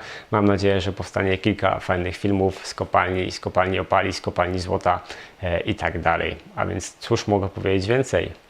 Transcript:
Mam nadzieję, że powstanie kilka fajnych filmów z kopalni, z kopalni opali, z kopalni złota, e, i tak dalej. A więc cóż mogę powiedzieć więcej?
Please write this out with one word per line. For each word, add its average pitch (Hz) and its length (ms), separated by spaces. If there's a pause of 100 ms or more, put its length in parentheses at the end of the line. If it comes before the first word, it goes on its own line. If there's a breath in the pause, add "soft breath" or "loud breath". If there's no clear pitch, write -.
(300 loud breath)
Mam 107 140
nadzieję, 98 360
że 92 120
powstanie 95 460
kilka 95 400
fajnych 90 380
filmów 95 500
z - 80
kopalni, 92 560
z - 100
kopalni 92 380
opali, 95 340
z - 80
kopalni 90 380
złota, 90 420 (420 loud breath)
e, 87 180
i 107 140
tak 85 260
dalej. 82 360 (200)
A 101 100
więc 95 320
cóż - 300
mogę 95 200
powiedzieć 95 400
więcej? 117 440 (180)